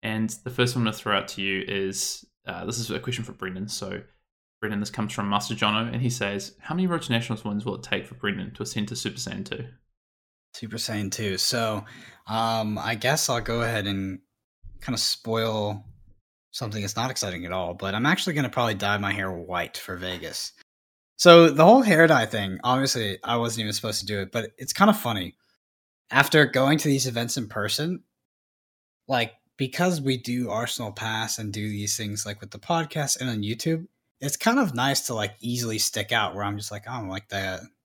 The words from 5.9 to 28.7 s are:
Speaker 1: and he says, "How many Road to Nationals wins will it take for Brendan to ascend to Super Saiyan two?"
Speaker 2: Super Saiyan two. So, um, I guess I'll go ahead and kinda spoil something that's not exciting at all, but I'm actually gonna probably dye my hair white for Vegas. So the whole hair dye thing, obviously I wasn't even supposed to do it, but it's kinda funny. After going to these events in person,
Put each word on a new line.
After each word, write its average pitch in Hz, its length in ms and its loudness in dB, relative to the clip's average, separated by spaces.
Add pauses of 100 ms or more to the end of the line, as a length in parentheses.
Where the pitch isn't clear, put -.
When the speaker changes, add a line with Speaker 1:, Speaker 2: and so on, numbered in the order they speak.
Speaker 1:
and 120 100 -2
he 123 80 2
says, 101 520 -4
"How - 120 -8
many 185 140 2
Road 170 160 0
to - 80 -4
Nationals 117 320 0
wins 104 220 -4
will - 100 -2
it - 80 -12
take - 240 -4
for - 80 -18
Brendan 98 400 -4
to - 80 -8
ascend 107 240 -4
to 110 80 -8
Super - 220 -6
Saiyan 98 280 -8
two?" - 220 -10 (880)
Speaker 2:
Super 110 220 -10
Saiyan 104 340 -4
two. 101 260 -4
So, 110 460 0 (440)
um, 113 500 0
I 113 180 -2
guess 123 340 0
I'll 120 120 0
go 117 200 -2
ahead 113 240 0
and 95 340 -4 (640)
kinda 120 160 -4
spoil 107 840 -2 (680)
something 107 300 -6
that's 98 140 -4
not 123 160 -2
exciting 90 340 -4
at 87 60 -6
all, 90 220 -2
but 98 200 -4
I'm 113 120 0
actually 175 280 2
gonna 143 160 0
probably 117 260 0
dye 101 220 0
my 101 140 0
hair 101 200 -2
white 87 460 -6
for 92 200 -10
Vegas. 87 560 -8 (640)
So 170 320 12
the 147 160 6
whole 240 160 12
hair 165 260 8
dye 131 180 6
thing, 98 380 -4
obviously 123 600 0
I 117 120 0
wasn't 117 260 -2
even 107 120 -4
supposed 107 260 -4
to 101 60 -8
do 101 160 -2
it, 95 100 -6
but 113 260 -4
it's - 160 -8
kinda 208 200 6
funny. 101 420 -4 (760)
After 143 340 6
going 135 340 4
to 151 80 -2
these 135 200 2
events 117 300 -2
in 110 120 -6
person, 147 540 -4 (1040)